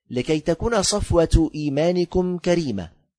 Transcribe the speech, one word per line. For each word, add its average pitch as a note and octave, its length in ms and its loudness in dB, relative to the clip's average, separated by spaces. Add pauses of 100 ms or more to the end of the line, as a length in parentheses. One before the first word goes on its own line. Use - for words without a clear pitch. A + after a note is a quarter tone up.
لكي B2+ 300 -2
تكون G3 440 -2
صفوة E3 720 2
إيمانكم F3 840 0
كريمة، C#3+ 540 -2 (280)